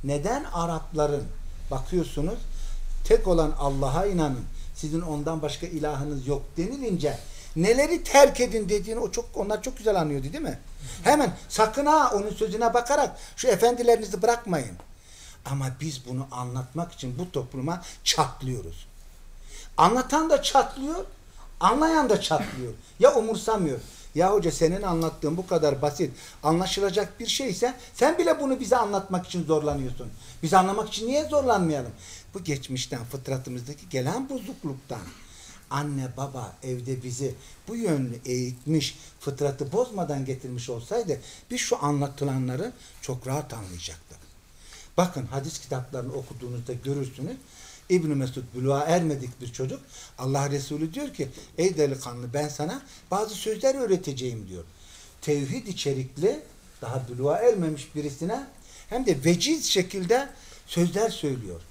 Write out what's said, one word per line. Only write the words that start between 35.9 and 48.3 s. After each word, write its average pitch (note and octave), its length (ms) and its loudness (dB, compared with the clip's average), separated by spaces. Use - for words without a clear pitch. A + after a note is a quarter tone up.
baba C3 360 -8
evde B2+ 400 -6
bizi B2+ 320 -4
bu A3+ 80 -6
yönlü C#3 480 0
eğitmiş, B2+ 760 -2
fıtratı C#3 520 -2
bozmadan F3+ 520 -2
getirmiş B2 460 -6
olsaydı C#3 500 -2
biz A#3+ 100 -4
şu - 240 0
anlatılanları C#3 880 0
çok B2+ 240 -6
rahat C3+ 280 -4
anlayacaktık. F2 640 -12
Bakın F3 300 0
hadis C#3 320 -6
kitaplarını B2+ 540 -6
okuduğunuzda B2 600 -8
görürsünüz. C3+ 640 -6
İbn F3 200 4
Mesud C3 360 -2